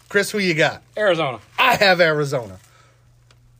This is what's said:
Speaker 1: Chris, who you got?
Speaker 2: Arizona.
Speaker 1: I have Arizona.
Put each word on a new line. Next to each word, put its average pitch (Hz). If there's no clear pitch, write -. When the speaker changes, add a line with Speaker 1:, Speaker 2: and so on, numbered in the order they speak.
Speaker 1:
Chris, 202
who 214
you 185
got? 147
Speaker 2:
Arizona. 165
Speaker 1:
I 254
have 185
Arizona. 143